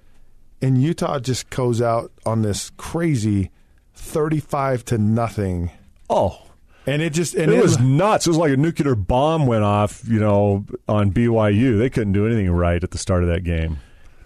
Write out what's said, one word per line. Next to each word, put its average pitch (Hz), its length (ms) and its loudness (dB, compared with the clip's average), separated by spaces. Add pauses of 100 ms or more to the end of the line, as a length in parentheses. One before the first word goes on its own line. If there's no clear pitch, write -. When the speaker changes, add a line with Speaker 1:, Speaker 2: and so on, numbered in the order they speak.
(600)
Speaker 1:
And 131 220 2
Utah 160 360 -2
just 123 300 -6
goes 123 320 -2
out 117 300 -2 (160)
on 110 160 0
this 101 340 -4
crazy 110 720 -2 (460)
thirty-five 147 920 -4
to 120 140 -2
nothing. 104 720 -2 (400)
Speaker 2:
Oh. 131 320 -2 (440)
Speaker 1:
And 147 160 -2
it 165 100 -2
just, 165 220 -4
and 165 160 2
Speaker 2:
It 240 80 4
Speaker 1:
it - 20 4
Speaker 2:
was 135 160 4
nuts. 151 480 2
It 180 60 2
was 156 60 2
like 160 140 2
a 131 60 2
nuclear 147 380 0
bomb 139 500 0
went 113 180 2
off, 104 440 0
you 113 120 2
know, 101 460 2 (220)
on 104 240 2
B 120 160 2
Y 110 220 2
U. 110 280 2
They 127 140 2
couldn't 104 220 0
do 101 120 2
anything 110 240 0
right 87 340 0
at 90 60 -4
the 87 80 -8
start 92 240 0
of 87 80 0
that 85 140 -2
game. 80 340 -4 (480)